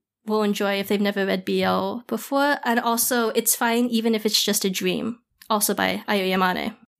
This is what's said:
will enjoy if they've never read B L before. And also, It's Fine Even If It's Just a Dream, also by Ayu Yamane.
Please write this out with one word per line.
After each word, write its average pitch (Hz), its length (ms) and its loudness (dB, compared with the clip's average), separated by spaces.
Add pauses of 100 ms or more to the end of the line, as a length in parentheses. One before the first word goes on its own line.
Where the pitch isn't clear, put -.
(260)
will 214 160 0
enjoy 202 320 0
if 196 140 -4
they've 208 120 2
never 202 260 0
read 190 180 -2
B 190 180 0
L 190 440 -2
before. 277 580 0
And 233 140 2
also, 233 520 0
It's 214 260 0
Fine 240 300 2
Even 226 280 2
If 214 100 -2
It's 214 160 2
Just 202 240 0
a 196 60 2
Dream, 190 480 -4 (320)
also 208 240 2
by 190 320 -2
Ayu 196 220 0
Yamane. 185 480 0 (240)